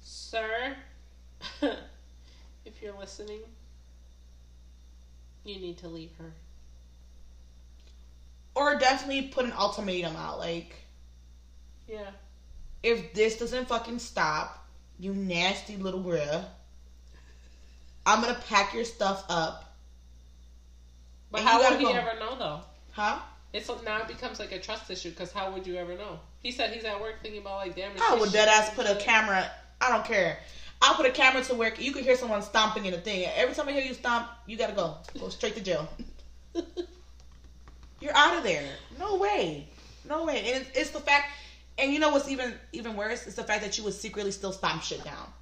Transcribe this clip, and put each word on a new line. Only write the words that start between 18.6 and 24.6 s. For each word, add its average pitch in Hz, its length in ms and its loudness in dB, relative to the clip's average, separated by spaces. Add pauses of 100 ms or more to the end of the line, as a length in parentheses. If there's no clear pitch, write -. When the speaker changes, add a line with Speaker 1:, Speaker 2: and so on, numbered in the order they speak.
Speaker 2:
your 226 100 -2
stuff 196 460 -2
up." - 440 -2 (1600)
Speaker 1:
But 214 100 -2
Speaker 2:
And 214 80 6
Speaker 1:
how 233 80 10
Speaker 2:
you 247 60 10
gotta 262 140 10
Speaker 1:
would 277 100 4
he 226 60 6
Speaker 2:
go. 240 60 4
Speaker 1:
ever 226 220 -2
know, 233 180 -4
though? 165 220 -4 (320)
Speaker 2:
Huh? 208 280 0 (340)
Speaker 1:
It's, 214 140 -8 (160)
now 214 180 -2
it - 60 -6
becomes, 233 300 -8
like, 202 140 -8
a 185 80 -8